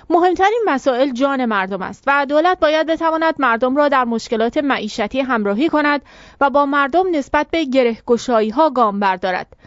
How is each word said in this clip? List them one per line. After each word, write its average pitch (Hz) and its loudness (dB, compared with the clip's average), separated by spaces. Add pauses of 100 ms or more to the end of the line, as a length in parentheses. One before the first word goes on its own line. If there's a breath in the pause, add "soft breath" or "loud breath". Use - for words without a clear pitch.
«مهمترین 370 2
مسائل 269 0
جان 262 0
مردم 190 -2
است 190 -12
و 277 2
دولت 311 2
باید 311 2
بتواند 320 0
مردم 254 0
را 294 2
در 269 2
مشکلات 233 -2
معیشتی 233 -4
همراهی 240 -2
کند 294 0 (400 loud breath)
و 277 2
با 285 2
مردم 285 0
نسبت 302 -2
به 330 -2
گره‌گشایی‌ها 240 0
گام 220 0
بردارد.» 185 -2 (200 loud breath)